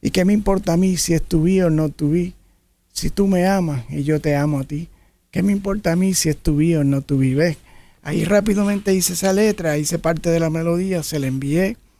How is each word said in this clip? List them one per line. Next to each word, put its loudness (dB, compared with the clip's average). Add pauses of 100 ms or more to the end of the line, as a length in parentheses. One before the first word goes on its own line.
¿Y -2
qué 0
me 4
importa 0
a 2
mí 2
si -2
es 0
to 0
be 2
or 2
not 0
to -2
be? -2 (600)
Si -4
tú 0
me 2
amas 0
y -4
yo 0
te 0
amo 0
a -6
ti, -8 (440)
¿qué -2
me 2
importa -2
a 2
mí 2
si 0
es 0
to 0
be 2
or 2
not 0
to 0
be?" 2
¿Ves? 2 (440)
Ahí -4
rápidamente 2
hice 0
esa 0
letra, 0
hice -4
parte -2
de 2
la 0
melodía, -2
se -6
la -2
envié. 0 (240)